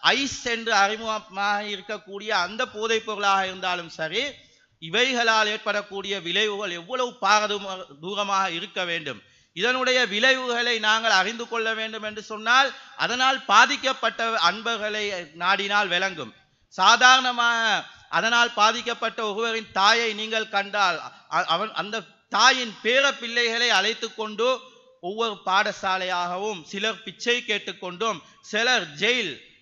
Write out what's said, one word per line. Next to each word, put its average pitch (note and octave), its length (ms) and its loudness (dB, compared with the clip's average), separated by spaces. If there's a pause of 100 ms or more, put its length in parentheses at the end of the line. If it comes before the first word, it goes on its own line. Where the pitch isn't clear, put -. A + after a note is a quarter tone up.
ஐஸ் A#3+ 420 0
என்று A3+ 300 -2
அறிமுகமாக G#3 880 -2
இருக்கக்கூடிய G3+ 640 -10
அந்த G#3 380 0
போதைப் A3 400 -4
பொருளாக G3 400 0
இருந்தாலும் F#3 440 -6
சரி, E3+ 340 -4 (560)
இவைகளால் A3+ 680 2
ஏற்படக்கூடிய G3+ 720 -4
விளைவுகள் G3 520 -2
எவ்வளவு A3+ 400 -6 (100)
பாரதூர-, G3+ 640 0 (160)
தூரமாக G3 500 0
இருக்க F3+ 320 -6
வேண்டும். D#3 380 -6 (320)
இதனுடைய B3+ 520 0
விளைவுகளை A#3+ 760 0
நாங்கள் A3 320 2
அறிந்து A3 360 2
கொள்ள A3+ 260 -2
வேண்டும் A3 300 -8
என்று G#3+ 180 -10
சொன்னால் A3+ 520 2 (240)
அதனால் B3+ 480 0
பாதிக்கப்பட்ட A#3 840 2 (220)
அன்பர்களை G#3+ 520 -4 (320)
நாடினால் G3 520 0
விளங்கும். F3 460 -2 (340)
சாதாரணமாக A#3 1200 4 (240)
அதனால் A#3 440 2
பாதிக்கப்பட்ட A3+ 800 0
ஒருவரின் A3 380 -4
தாயை A3 420 4
நீங்கள் A3 360 -4
கண்டால் G3 500 0 (320)
அ-, D#3+ 140 2
அவன், F3+ 280 0
அந்த G3+ 280 -6 (300)
தாயின் A#3+ 500 4
பேர B3+ 300 2
பிள்ளைகளை A#3 580 0
அழைத்து G#3+ 440 2
கொண்டு G#3+ 340 -2 (560)
ஒவ்வொரு G#3+ 320 -4 (100)
பாடசாலையாகவும், F#3 1160 -2
சிலர் G3+ 400 -6
பிச்சை A#3+ 380 -2
கேட்டுக்கொண்டும், G3+ 760 -4 (240)
சிலர் A3+ 540 0
ஜெயில் G3+ 380 -2 (280)